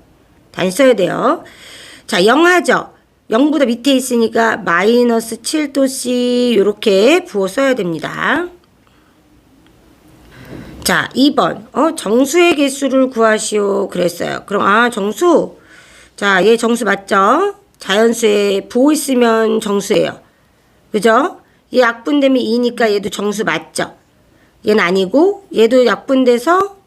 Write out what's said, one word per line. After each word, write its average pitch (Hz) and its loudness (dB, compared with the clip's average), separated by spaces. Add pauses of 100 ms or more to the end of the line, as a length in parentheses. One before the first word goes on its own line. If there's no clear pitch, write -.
(500)
단위 180 -4
써야 254 4
돼요. 185 -2 (600)
자, 185 0
영 269 4
하죠. 330 0 (360)
영보다 277 2
밑에 240 0
있으니까 233 0
마이너스 226 0
칠 302 -4
도씨 247 0
요렇게 208 2
부호 196 -4
써야 269 0
됩니다. 180 -4 (2250)
자, 170 -2
이 269 2
번. 196 -2
어, 311 -2
정수의 277 0
개수를 269 0
구하시오 208 -2
그랬어요. 175 -4
그럼, 196 -4
아, 214 2
정수. 208 0 (600)
자, 196 0
얘 226 4
정수 233 -2
맞죠? 208 0 (240)
자연수에 208 0
부호 269 2
있으면 226 0
정수예요. 196 -2 (720)
그죠? 233 0 (320)
얘 254 2
약분되면 269 0
이니까 240 -2
얘도 202 -4
정수 208 -4
맞죠? - -6 (680)
얘는 214 2
아니고 190 0
얘도 233 4
약분돼서 262 0 (100)